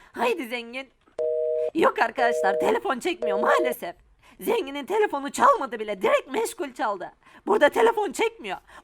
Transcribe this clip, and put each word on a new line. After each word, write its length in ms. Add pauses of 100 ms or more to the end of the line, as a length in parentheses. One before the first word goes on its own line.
(120)
Haydi 360
zengin. 420 (840)
Yok 240
arkadaşlar, 640
telefon 380
çekmiyor 420
maalesef. 560 (440)
Zenginin 460
telefonu 460
çalmadı 480
bile. 220
Direkt 280
meşgul 420
çaldı. 400 (340)
Burada 220
telefon 440
çekmiyor. 460 (260)